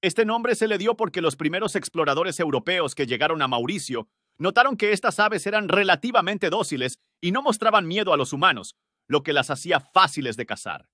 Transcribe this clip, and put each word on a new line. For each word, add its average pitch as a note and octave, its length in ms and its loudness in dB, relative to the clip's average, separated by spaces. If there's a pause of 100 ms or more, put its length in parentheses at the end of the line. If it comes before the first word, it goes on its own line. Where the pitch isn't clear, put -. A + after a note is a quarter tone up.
Este F#3+ 200 2
nombre A3+ 320 0
se A3 100 0
le G#3 120 0
dio A3 180 0
porque F3+ 240 -4
los D#3 160 0
primeros F3 400 -4
exploradores D#3+ 640 -2
europeos D3+ 560 -2
que C#3 100 -2
llegaron D3+ 340 0
a C3+ 60 0
Mauricio B2 640 -4 (280)
notaron A#3 400 4
que G#3 140 0
estas G#3 300 0
aves G#3 260 0
eran G#3 220 -2
relativamente F#3+ 840 2
dóciles E3 480 -2 (220)
y F3 100 -2
no A#3 100 0
mostraban A3 460 2
miedo F#3+ 260 0
a D3+ 40 4
los C#3 160 0
humanos, C#3+ 420 0 (320)
lo D3 160 0
que D3 100 -4
las C#3 160 0
hacía D#3 300 -2
fáciles C#3+ 580 0
de A#2+ 80 -6
cazar. - 500 -10